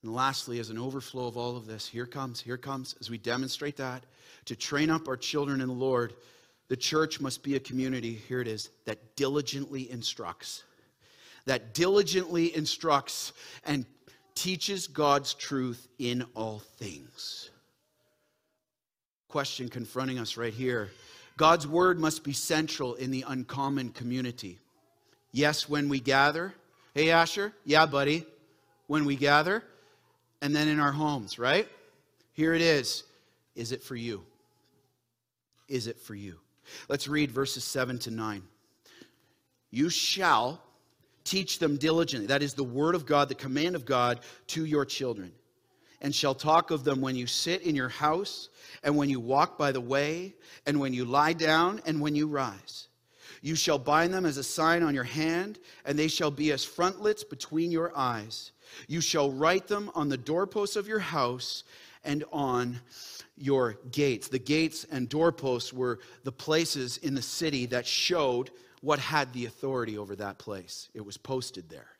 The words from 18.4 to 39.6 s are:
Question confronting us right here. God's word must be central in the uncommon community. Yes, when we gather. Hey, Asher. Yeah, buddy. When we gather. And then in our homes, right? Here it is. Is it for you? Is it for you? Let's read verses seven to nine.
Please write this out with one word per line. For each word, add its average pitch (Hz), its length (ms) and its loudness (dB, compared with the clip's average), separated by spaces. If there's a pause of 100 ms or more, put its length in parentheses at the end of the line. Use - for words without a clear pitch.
Question 131 420 -4
confronting 127 480 -4
us 117 180 -6
right 117 160 -4
here. 117 380 -2 (480)
God's 156 280 6
word 180 320 4
must 156 260 0
be 139 100 -4
central 151 600 -2
in 127 140 -4
the 131 160 -2
uncommon 135 640 -4
community. 120 680 -6 (760)
Yes, 147 360 2
when 143 200 0
we 139 120 2
gather. 147 520 4 (420)
Hey, 156 160 4
Asher. 165 440 4 (100)
Yeah, 151 220 8
buddy. 147 400 2 (640)
When 147 180 2
we 139 100 2
gather. 151 480 4 (800)
And 143 120 0
then 151 140 2
in 151 120 2
our 143 120 4
homes, 143 460 -2
right? 139 300 2 (640)
Here 160 220 2
it 165 60 2
is. 151 440 2 (500)
Is 117 180 -6
it 127 100 -8
for 131 140 -12
you? 113 300 -8 (1400)
Is 127 180 -4
it 117 140 -10
for - 140 -16
you? 98 260 -14 (480)
Let's 139 180 -2
read 147 240 0
verses 131 320 -4
seven 127 380 -4
to 120 100 -8
nine. 110 320 -6 (1300)